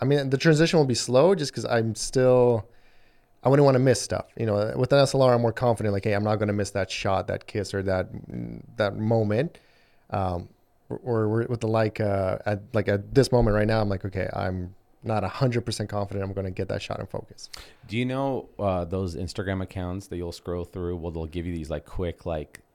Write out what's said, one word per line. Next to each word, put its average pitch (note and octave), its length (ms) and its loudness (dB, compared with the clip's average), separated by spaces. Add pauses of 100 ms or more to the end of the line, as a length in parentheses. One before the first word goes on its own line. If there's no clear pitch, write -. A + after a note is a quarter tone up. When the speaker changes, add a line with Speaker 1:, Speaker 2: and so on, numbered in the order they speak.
Speaker 1:
I A#2+ 40 0
mean, C#3 260 2
the C3+ 80 2
transition D#3+ 400 4
will D3 80 6
be B2 80 0
slow C3+ 420 4
just D3 180 -6
'cause A2+ 100 -6
I'm A2+ 300 0
still, B2+ 720 2 (760)
I B2+ 40 4
wouldn't C#3+ 160 8
wanna C3+ 140 6
miss B2+ 220 4
stuff. - 260 -6 (100)
You A#2 100 -2
know, G#2+ 300 0
with B2+ 160 2
an C#3 80 6
S C3 140 2
L C3+ 80 4
R, B2+ 120 6
I'm A#2+ 80 2
more A#2 100 0
confident, G#2+ 400 0
like, G2 120 -2
"Hey, G#2+ 100 2
I'm G2+ 100 0
not G#2+ 160 2
gonna G#2 120 0
miss G2+ 180 -2
that G2 200 -2
shot, F#2+ 380 -2
that F#2+ 180 -6
kiss, G2+ 280 -6
or G2 100 -2
that, F#2 240 0 (680)
that G#2 200 0
moment." A2 640 2 (520)
Um, F#2 380 -2 (400)
or, A#2 360 -2
or A2 240 2
with A#2+ 120 -4
the A2+ 80 -2
Leica, G#2+ 800 0
at, G#2 160 -2 (100)
like, G#2 160 0
at G2+ 260 0
this B2 180 4
moment A2+ 240 4
right G#2+ 100 2
now, A2 140 2
I'm G#2 80 0
like, G2 160 -4
"Okay, F#2 280 -4
I'm F#2 420 -4 (280)
not A2 220 -2
a F#2 40 -4
hundred A#2+ 340 0
percent G#2+ 260 -6
confident G2+ 360 -6
I'm G2 80 -6
gonna F#2+ 180 -4
get F#2 180 -6
that G2+ 120 -4
shot - 200 -8
in G#2 60 -8
focus." - 440 -12 (380)
Speaker 2:
Do G2+ 100 -6
you B2 60 0
know, C3 440 -4 (100)
uh, F#2 260 0
those F#2 320 -4
Instagram F#2 460 -4
accounts F2+ 460 -8
that F2+ 80 -8
you'll F2 160 -6
scroll F2 320 -8
through? F2 320 -6
Well, E2+ 140 -8
they'll E2 160 -6
give E2 180 -6
you F2+ 80 -4
these, D#2+ 180 -6
like, D#2 160 -6
quick, - 380 -6
like, D#2 360 -8 (140)